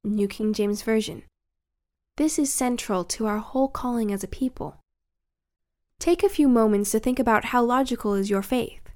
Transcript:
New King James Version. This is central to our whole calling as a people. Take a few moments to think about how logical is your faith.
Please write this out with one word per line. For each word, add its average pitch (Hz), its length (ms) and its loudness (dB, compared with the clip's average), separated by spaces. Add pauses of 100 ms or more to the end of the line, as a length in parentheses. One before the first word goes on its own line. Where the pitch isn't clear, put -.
New 208 240 0
King 214 260 -2
James 208 300 0
Version. 220 400 0 (920)
This 302 240 0
is 277 120 0
central 233 520 -2
to 214 220 -4
our 214 120 0
whole 262 300 0
calling 233 420 -2
as 196 140 -4
a 190 40 -12
people. - 520 -6 (1200)
Take 349 240 2
a 403 40 4
few 294 200 4
moments 214 420 4
to 220 80 2
think 254 220 0
about 226 260 2
how 247 160 2
logical 240 520 0
is 196 160 -2
your 196 120 2
faith. - 380 -4 (160)